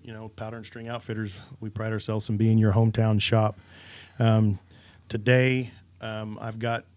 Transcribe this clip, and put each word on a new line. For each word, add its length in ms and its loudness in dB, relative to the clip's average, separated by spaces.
You 100 -16
know, 160 -14
Powder 280 -12
and 80 -14
String 220 -14
Outfitters, 520 -8
we 120 -10
pride 220 -4
ourselves 360 -4
in 80 0
being 220 4
your 120 6
hometown 480 4
shop. 380 2
Um, 400 4
today, 600 2
um, 400 -10
I've 200 -10
got 260 -4